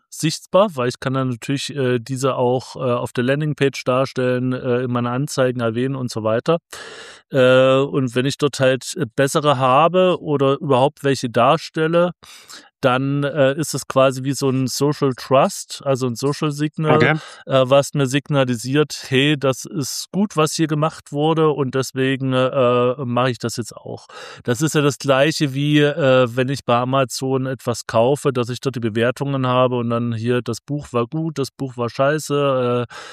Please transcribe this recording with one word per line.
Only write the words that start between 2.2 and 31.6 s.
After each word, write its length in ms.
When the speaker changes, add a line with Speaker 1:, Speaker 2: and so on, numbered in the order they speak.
Speaker 1:
auch, 400
äh, 20
auf 340
der 120
Landingpage 580
darstellen, 680
äh, 300
in 100
meinen 160
Anzeigen 520
erwähnen 360
und 160
so 100
weiter. 360
Äh, 500
und 340
wenn 120
ich 120
dort 220
halt, 360
äh, 100
bessere 420
habe 640
oder 400
überhaupt 420
welche 260
darstelle, 840
dann, 440
äh, 300
ist 200
es 140
quasi 340
wie 120
so 160
ein 180
Social 480
Trust, 680
also 220
ein 80
Social 380
Signal, 420
Speaker 2:
Okay. 200
Speaker 1:
äh, 180
was 300
mir 120
signalisiert, 1000
„Hey, 280
das 280
ist 480
gut, 240
was 180
hier 140
gemacht 420
wurde 400
und 240
deswegen, 580
äh, 600
mache 280
ich 60
das 180
jetzt 200
auch.“ 300
Das 180
ist 140
ja 40
das 180
Gleiche 560
wie, 260
äh, 500
wenn 180
ich 160
bei 120
Amazon 720
etwas 420
kaufe, 440
dass 160
ich 120
dort 160
die 40
Bewertungen 680
habe 260
und 160
dann 220
hier, 280
„Das 200
Buch 320
war 160
gut, 300
das 120
Buch 260